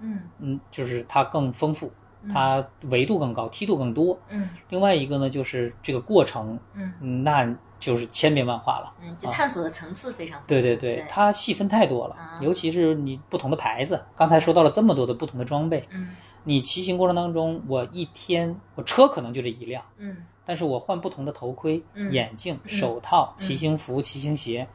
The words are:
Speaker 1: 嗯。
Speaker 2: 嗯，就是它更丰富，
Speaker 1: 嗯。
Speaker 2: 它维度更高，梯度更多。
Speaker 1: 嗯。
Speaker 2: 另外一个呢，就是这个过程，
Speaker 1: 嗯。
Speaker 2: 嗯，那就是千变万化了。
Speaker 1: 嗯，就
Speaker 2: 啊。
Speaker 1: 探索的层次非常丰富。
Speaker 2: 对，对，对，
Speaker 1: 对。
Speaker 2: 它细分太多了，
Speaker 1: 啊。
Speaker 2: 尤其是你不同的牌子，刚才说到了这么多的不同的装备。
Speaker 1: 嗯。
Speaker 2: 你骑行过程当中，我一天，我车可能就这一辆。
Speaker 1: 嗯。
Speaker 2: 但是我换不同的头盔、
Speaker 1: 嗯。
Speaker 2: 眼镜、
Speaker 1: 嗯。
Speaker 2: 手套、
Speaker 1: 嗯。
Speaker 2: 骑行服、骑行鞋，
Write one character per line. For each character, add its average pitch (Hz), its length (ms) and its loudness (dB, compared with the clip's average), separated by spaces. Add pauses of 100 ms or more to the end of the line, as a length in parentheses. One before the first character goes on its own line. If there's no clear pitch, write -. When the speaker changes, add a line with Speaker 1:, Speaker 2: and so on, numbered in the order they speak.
Speaker 1:
嗯。 214 220 -8 (160)
Speaker 2:
嗯， 139 220 -4 (100)
就 139 140 -6
是 123 240 -4
它 139 160 4
更 135 280 0
丰 156 200 0
富， 151 180 -6 (320)
Speaker 1:
嗯。 208 100 -12
Speaker 2:
它 135 320 2 (260)
维 127 160 4
度 202 120 2
更 131 140 0
高， 113 160 -4
梯 - 160 -8
度 196 120 2
更 127 180 -2
多。 170 240 2 (100)
Speaker 1:
嗯。 202 220 -6 (180)
Speaker 2:
另 180 120 -4
外 196 140 6
一 139 120 2
个 139 120 -2
呢， 135 120 0
就 135 120 -2
是 123 300 -2 (100)
这 147 100 -4
个 127 80 -2
过 185 240 6
程， 113 340 -4 (160)
Speaker 1:
嗯。 196 260 -8
Speaker 2:
嗯， 127 240 -2
那 131 320 2 (220)
就 123 180 0
是 120 100 -4
千 151 280 2
变 135 100 2
万 120 140 -2
化 127 220 -2
了。 - 120 -14 (100)
Speaker 1:
嗯， 170 160 -16
就 - 100 -8
Speaker 2:
啊。 - 40 -4
Speaker 1:
探 285 160 0
索 175 140 -4
的 160 80 -4
层 165 240 -8
次 247 180 -8
非 165 140 -10
常 151 120 -14
丰 - 40 -16
富。 - 60 -12
Speaker 2:
对， 135 120 4
对， 120 160 4
对， 120 200 -4
Speaker 1:
对。 123 120 -8
Speaker 2:
它 208 220 4
细 - 240 0
分 202 140 0
太 208 180 6
多 127 220 -2
了， - 80 -14
Speaker 1:
啊。 165 260 -16
Speaker 2:
尤 151 100 2
其 165 200 -2
是 165 220 4
你 135 240 -4 (100)
不 180 100 -2
同 135 120 -4
的 156 60 2
牌 120 280 -2
子， 165 180 -2 (140)
刚 160 120 4
才 160 120 8
说 165 120 4
到 165 120 8
了 143 60 6
这 214 120 2
么 214 120 6
多 131 120 2
的 120 80 -2
不 113 100 -6
同 - 140 -8
的 127 60 -4
装 147 260 -2
备。 147 220 -2
Speaker 1:
嗯。 185 180 -10 (320)
Speaker 2:
你 143 180 2
骑 180 220 -2
行 180 160 0
过 185 80 4
程 180 80 2
当 175 180 0
中， 165 360 -2
我 127 240 0
一 175 140 -6
天， 170 520 -2 (160)
我 139 80 -8
车 - 240 6
可 277 140 -2
能 120 120 -6
就 131 80 -6
这 123 80 -6
一 120 160 -10
辆。 123 180 -10 (160)
Speaker 1:
嗯。 202 180 -14 (300)
Speaker 2:
但 175 100 -6
是 170 80 -4
我 135 140 0
换 175 200 -4
不 175 120 -6
同 139 160 -8
的 147 40 -4
头 127 220 -8
盔、 160 300 -2 (100)
Speaker 1:
嗯。 202 180 -6
Speaker 2:
眼 120 240 -2
镜、 139 300 -8
Speaker 1:
嗯。 - 40 -16
Speaker 2:
手 180 320 -2
套、 - 360 2
Speaker 1:
嗯。 - 20 -14
Speaker 2:
骑 190 160 -2
行 156 220 0
服、 135 240 -4
骑 147 180 -6
行 147 160 -2
鞋， 123 400 -4